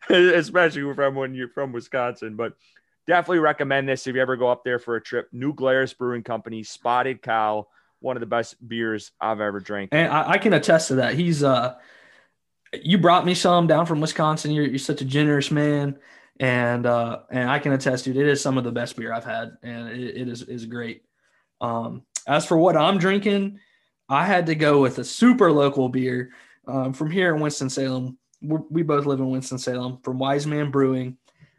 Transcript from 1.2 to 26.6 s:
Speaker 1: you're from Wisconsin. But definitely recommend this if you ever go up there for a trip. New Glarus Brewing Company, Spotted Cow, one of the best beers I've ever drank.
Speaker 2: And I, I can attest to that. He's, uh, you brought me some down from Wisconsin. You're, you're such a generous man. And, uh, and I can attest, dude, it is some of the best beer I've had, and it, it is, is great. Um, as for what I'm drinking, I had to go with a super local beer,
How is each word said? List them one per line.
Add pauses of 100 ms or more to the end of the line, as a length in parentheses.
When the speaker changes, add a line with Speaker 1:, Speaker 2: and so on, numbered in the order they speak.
Speaker 1:
you're
from
Wisconsin.
But (520)
definitely
recommend
this
if
you
ever
go
up
there
for
a
trip.
New
Glarus
Brewing
Company,
Spotted
Cow, (320)
one
of
the
best (100)
beers
I've
ever
drank.
Speaker 2:
And
I,
I
can
attest
to
that.
He's,
uh, (1080)
you
brought
me
some
down
from
Wisconsin.
You're,
you're
such
a
generous
man. (400)
And,
uh, (100)
and
I
can
attest,
dude,
it
is
some
of
the
best
beer
I've
had,
and
it,
it
is,
is
great. (600)
Um, (240)
as
for
what
I'm
drinking, (480)
I
had
to
go
with
a
super
local
beer, (360)